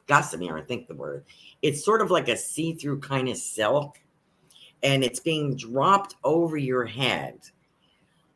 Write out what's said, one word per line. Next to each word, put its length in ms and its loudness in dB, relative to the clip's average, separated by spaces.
gossamer, 520 2
I 40 -10
think 260 -8
the 60 -12
word. 300 -10
It's 220 0
sort 180 4
of 80 0
like 180 2
a 80 2
see-through 640 -4
kind 280 -2
of 80 -4
silk, 640 0
and 200 4
it's 180 -2
being 360 -2
dropped 680 2
over 340 2
your 280 0
head, 560 -2